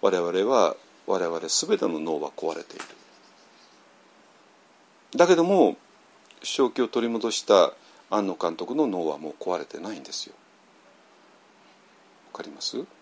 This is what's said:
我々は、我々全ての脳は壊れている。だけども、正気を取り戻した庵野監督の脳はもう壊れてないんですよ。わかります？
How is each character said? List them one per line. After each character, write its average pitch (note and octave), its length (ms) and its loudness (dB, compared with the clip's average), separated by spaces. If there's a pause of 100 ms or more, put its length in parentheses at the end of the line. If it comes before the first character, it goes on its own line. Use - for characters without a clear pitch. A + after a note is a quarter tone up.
我 G2 160 2
々 F2 240 0
は、 G#2+ 340 4 (320)
我 F#2 180 0
々 E2 160 -4
全 F2 380 -2
て - 80 -2
の D#2+ 140 -4
脳 D#2 200 -4
は D2 160 -8
壊 D#2+ 200 -6
れ D#2+ 80 -12
て - 120 -20
い - 40 -16
る。 - 40 -14 (2250)
だ E3+ 120 6
け F#3 80 8
ど E4 80 4
も、 F3+ 320 4 (640)
正 B2+ 280 0
気 B2+ 120 -2
を A2+ 60 0
取 A#2 180 -2
り A#2 60 -2
戻 A2+ 180 -2
し - 120 -4
た F2+ 300 6 (380)
庵 G2+ 160 0
野 F#2 80 -4
監 E2 220 -4
督 G2+ 180 -8
の D3 140 2
脳 F2 180 -4
は D2 120 -4
も D2+ 120 -10
う - 100 -14
壊 F2+ 180 -4
れ D2+ 60 -8
て E2 140 -10
な G2+ 160 -10
い F2+ 60 -14
ん - 20 -18
で - 100 -16
す - 140 -10
よ。 - 80 -20 (2000)
わ - 60 -18
か - 40 -12
り - 80 -14
ま - 100 -20
す？ - 240 -8 (180)